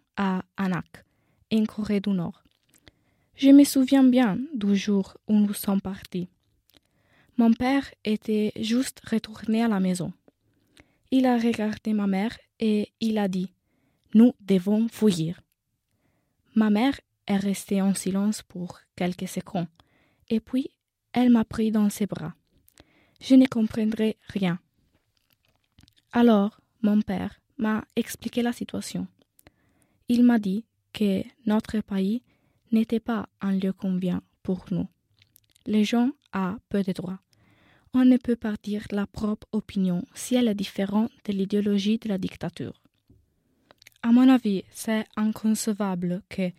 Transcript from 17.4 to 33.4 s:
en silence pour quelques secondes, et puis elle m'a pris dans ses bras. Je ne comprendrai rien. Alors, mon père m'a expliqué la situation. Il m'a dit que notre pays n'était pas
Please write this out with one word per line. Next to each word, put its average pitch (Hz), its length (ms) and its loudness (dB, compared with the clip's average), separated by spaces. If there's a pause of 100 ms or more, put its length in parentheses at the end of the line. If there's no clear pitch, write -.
en 196 120 2
silence 196 480 -4
pour - 380 -14 (160)
quelques 180 320 -6
secondes, 180 400 -6 (600)
et 220 100 0
puis 262 320 -6 (400)
elle 247 180 2
m'a 226 140 6
pris 220 280 -4
dans 214 180 2
ses - 160 -4
bras. 156 280 -8 (840)
Je - 160 4
ne 262 120 10
comprendrai 220 680 -2 (140)
rien. 180 300 -2 (1500)
Alors, 226 480 4 (200)
mon 208 200 2
père 202 360 -6 (200)
m'a 214 260 -4 (140)
expliqué - 440 -6
la 240 120 -2
situation. 190 540 -10 (1000)
Il 240 160 2
m'a 240 160 4
dit 208 240 -4 (300)
que 196 300 -2 (220)
notre 214 360 -2
pays 196 420 -4 (480)
n'était 226 300 0
pas 220 260 -6 (140)